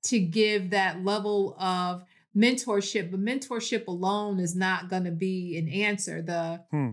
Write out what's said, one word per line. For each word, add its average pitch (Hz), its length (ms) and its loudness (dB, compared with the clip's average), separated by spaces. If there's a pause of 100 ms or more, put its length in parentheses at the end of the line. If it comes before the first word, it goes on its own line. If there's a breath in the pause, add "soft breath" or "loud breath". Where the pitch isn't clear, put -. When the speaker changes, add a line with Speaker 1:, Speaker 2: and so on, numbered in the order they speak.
Speaker 1:
to 233 160 4
give 196 520 2
that 185 320 2
level 202 560 0
of 180 440 0 (320 soft breath)
mentorship. 208 760 2
But 190 100 -2
mentorship 233 640 -4
alone 196 520 -2
is 175 160 0
not 185 340 0
gonna 185 220 -2
be 180 460 -4
an 165 120 -2
answer. 196 520 -2
The 170 500 -4
Speaker 2:
Hmm. 143 200 0